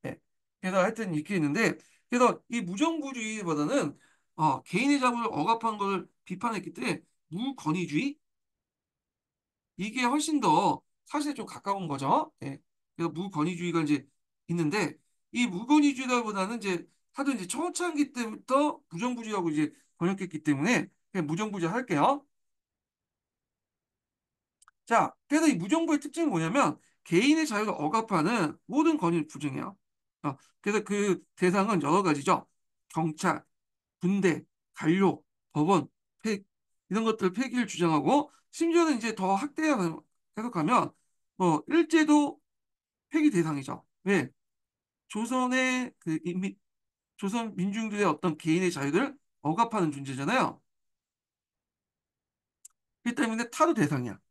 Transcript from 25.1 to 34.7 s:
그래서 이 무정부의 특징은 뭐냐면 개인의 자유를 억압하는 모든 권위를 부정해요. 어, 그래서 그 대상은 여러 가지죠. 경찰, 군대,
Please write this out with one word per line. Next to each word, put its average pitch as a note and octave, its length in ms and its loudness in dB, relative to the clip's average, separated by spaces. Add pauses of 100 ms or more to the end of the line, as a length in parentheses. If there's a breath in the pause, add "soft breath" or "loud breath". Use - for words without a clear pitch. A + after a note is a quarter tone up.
그래서 D#4+ 200 4
이 C#4 80 4
무정부의 D4 440 0
특징은 D#4 300 -4
뭐냐면 F3 500 0 (260 soft breath)
개인의 C#4+ 420 4
자유를 G#3+ 280 -2
억압하는 F3+ 840 0 (100)
모든 D4+ 300 2
권위를 E3+ 300 0
부정해요. D3+ 500 -8 (460)
어, C#3+ 140 -4 (240 soft breath)
그래서 G#3 220 0
그 G3+ 400 0 (120)
대상은 F#3+ 460 2
여러 E3 220 2
가지죠. D3+ 420 2 (440)
경찰, E3 540 -2 (580)
군대, F#3 420 2 (320)